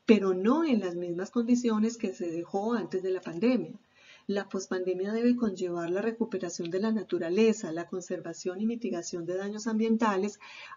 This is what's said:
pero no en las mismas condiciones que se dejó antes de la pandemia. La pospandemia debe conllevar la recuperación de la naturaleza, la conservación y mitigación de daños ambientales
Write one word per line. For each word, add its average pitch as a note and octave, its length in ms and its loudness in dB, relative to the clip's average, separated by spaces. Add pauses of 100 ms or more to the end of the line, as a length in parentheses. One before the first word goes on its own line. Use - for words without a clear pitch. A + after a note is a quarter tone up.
pero G3 300 8
no A#3 280 4
en B3+ 180 4
las F3+ 140 -2
mismas F3 360 -4
condiciones A#3 680 2
que F#3+ 160 -4
se F3 180 -6
dejó G3 440 -2
antes F#3 280 -2
de F#3 100 -2
la F#3 100 -4
pandemia. F3+ 580 -2 (500)
La G3+ 180 -2
pospandemia F#3 640 -2
debe A#3+ 220 4
conllevar F3+ 560 -2
la F#3+ 120 0
recuperación F#3+ 680 -4
de F#3 80 -2
la A3 140 0
naturaleza, F#3 800 2
la E3+ 160 -6
conservación F3+ 720 -8
y A3 60 0
mitigación F#3 600 -4
de F3 80 -4
daños G3+ 320 -6
ambientales A3 720 2 (380)